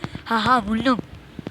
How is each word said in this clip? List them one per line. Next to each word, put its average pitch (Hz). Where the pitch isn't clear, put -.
Ha 220
ha, 240
buldum. 220